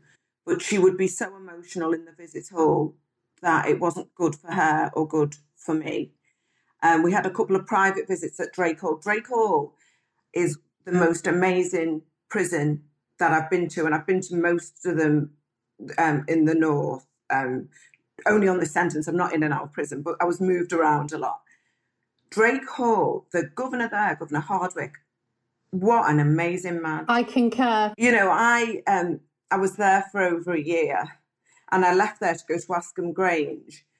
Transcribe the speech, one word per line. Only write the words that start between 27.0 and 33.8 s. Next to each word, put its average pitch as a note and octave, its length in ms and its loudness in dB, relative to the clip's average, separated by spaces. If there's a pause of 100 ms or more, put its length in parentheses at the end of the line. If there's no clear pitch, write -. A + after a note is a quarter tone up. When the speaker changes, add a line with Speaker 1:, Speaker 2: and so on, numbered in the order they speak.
Speaker 2:
I A#3+ 160 2
concur. A#3 720 0
Speaker 1:
You A#3+ 140 2
know, G3+ 180 4
I, A3+ 560 2
um, F3 360 0 (280)
I G3 60 0
was F#3+ 220 0
there G3 340 2
for G3+ 100 -2
over F3 300 0
a D#3+ 100 0
year, D3+ 460 -2 (640)
and F#3 140 4
I F3+ 80 4
left G3 260 0
there E3+ 160 0
to - 100 -14
go E3 120 -4
to E3+ 100 -10
Askham F3 460 -6
Grange. D#3 720 -4 (140)